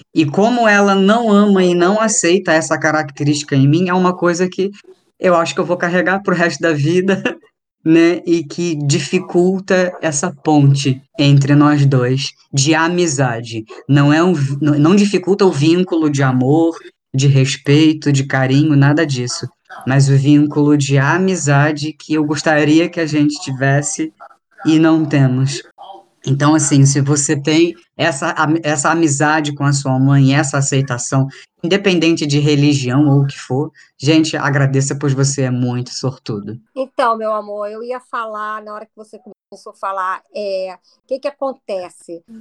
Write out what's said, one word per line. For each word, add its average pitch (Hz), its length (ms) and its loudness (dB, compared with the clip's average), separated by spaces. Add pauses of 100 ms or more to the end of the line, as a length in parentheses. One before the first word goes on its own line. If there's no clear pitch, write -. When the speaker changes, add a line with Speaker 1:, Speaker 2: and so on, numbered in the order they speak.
(140)
Speaker 1:
E 156 120 2
como 226 420 0
ela 202 260 2
não 208 380 2
ama 202 320 4
e 175 100 2
não 180 280 2
aceita 190 500 0
essa 160 260 0
característica 147 800 -2
em 135 120 4
mim, 175 200 2
é 180 60 -2
uma 180 200 0
coisa 175 360 -2
que 185 200 -4 (500)
eu 180 160 2
acho 165 200 0
que 190 60 0
eu 165 40 -4
vou 175 120 -2
carregar 180 440 -2
pro 190 140 -2
resto 170 240 -2
da 165 140 0
vida, 180 500 0
<laughs> - 640 -12
né? 165 400 2
E 170 180 0
que 170 320 -6
dificulta 180 1300 -2
essa 160 300 -4 (120)
ponte 139 580 2 (160)
entre 143 380 4
nós 147 300 4
dois, 131 460 0 (220)
de 139 220 0
amizade. 131 880 -2 (240)
Não 143 240 4
é 160 120 4
um 185 100 2
vi-, 139 280 -2
não, 147 160 2
não 160 180 4
dificulta 202 500 2
o 185 60 4
vínculo 160 580 0
de 139 140 -2
amor, 135 520 2 (400)
de 135 120 2
respeito, 143 840 2
de 135 140 0
carinho, 135 500 2
nada 147 300 4
disso. 123 420 -6 (400)
Mas 135 220 2
o 139 80 4
vínculo 147 600 4
de 139 200 0
amizade 151 960 0
que - 220 -10
eu 151 100 0
gostaria 151 640 2
que 175 100 -8
a 165 60 -2
gente 147 360 -2
tivesse 139 720 -2 (540)
e 156 120 4
não 160 280 2
temos. 135 580 0 (640)
Então, 143 300 2
assim, 143 300 4
se 139 160 2
você 147 380 -2
tem 160 360 0 (220)
essa 165 400 -2
am-, 156 260 0
essa 156 280 0
amizade 151 600 0
com 143 100 -6
a 143 100 2
sua 139 260 -2
mãe, 139 360 4
essa 147 220 0
aceitação, 135 720 -2 (360)
independente 170 640 0
de 143 140 0
religião 143 680 2
ou 139 160 4
o - 40 0
que 139 100 -12
for, 139 340 -6 (260)
gente, 156 400 0
agradeça, 139 600 0
pois 143 160 -2
você 139 300 -2
é 127 80 -2
muito 123 400 -4
sortudo. 117 680 -10 (160)
Speaker 2:
Então, 262 420 -4
meu 220 160 -6
amor, 208 360 -8
eu 214 140 -14
ia 247 160 -10
falar, 214 640 -12
na 214 100 -16
hora 214 120 -16
que - 100 -20
você 214 240 -20
começou - 540 -20
a - 20 -20
falar, 190 460 -8 (140)
é, 190 400 -8 (280)
o - 40 -20
que 269 120 -6
que - 80 -8
acontece? 180 960 -10 (180)